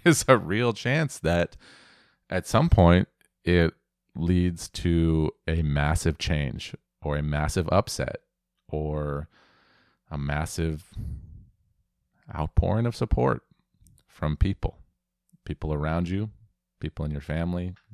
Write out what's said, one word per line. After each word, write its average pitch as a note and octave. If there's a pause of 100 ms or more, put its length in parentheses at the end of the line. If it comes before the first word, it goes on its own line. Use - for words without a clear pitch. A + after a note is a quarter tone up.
is D#3+
a C3
real G#2+
chance C3+
that E2+ (760)
at F#2
some E3
point F2 (360)
it E2+ (400)
leads F2
to E2 (160)
a D#2+
massive D2
change D2 (280)
or D2
a D2
massive D2+
upset - (480)
or D2+ (840)
a D2
massive D2+ (1400)
outpouring F2+
of A#2+
support B2 (640)
from D2+
people, - (640)
people D2+
around D#2+
you, G2+ (500)
people E2
in D2+
your D2
family, F2 (200)